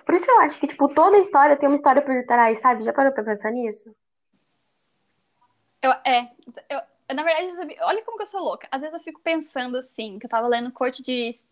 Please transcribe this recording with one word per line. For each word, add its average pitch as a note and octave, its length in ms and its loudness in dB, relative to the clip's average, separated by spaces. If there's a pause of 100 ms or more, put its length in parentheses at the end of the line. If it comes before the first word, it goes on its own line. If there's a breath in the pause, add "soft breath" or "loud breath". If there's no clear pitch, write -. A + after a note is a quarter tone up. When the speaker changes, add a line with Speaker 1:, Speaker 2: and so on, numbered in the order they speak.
Speaker 1:
Por D#4+ 80 2
isso F4+ 100 0
que - 60 0
eu A#4 100 8
acho D4+ 180 0
que, C#4 100 -4
tipo, C#4+ 200 0
toda F4 300 6
história D4 380 4
tem C#4+ 120 2
uma C#4+ 80 2
história C#4 240 4
por B3+ 240 -2
trás, A#3 360 2
sabe? A#3+ 220 2
Já A3+ 120 -4
parou C4+ 180 2
pra A3+ 120 -4
pensar G#3+ 260 -6
nisso? A3+ 440 -8 (1900)
Speaker 2:
Eu, C4+ 80 2 (140)
é, B3 260 0 (380)
eu, C#4 120 -8 (280)
eu, C4 60 -8
na D4 80 -4
verdade, E4+ 340 -2
sabe, E4+ 260 -12
olha G#4 220 -2
como A4+ 120 -14
que A4 60 -10
eu G4+ 60 -10
sou G4 120 -10
louca. A3+ 300 -8
Às C4+ 100 -8
vezes D#4 140 -10
eu E4 80 -14
fico D#4+ 180 -18
pensando C#4 580 -6
assim, A3 400 -12
que B3 80 -16
eu - 40 -20
tava A#3 160 -2
lendo A#3+ 260 -2
Corte B3+ 300 -6
de, B3 280 -6 (220)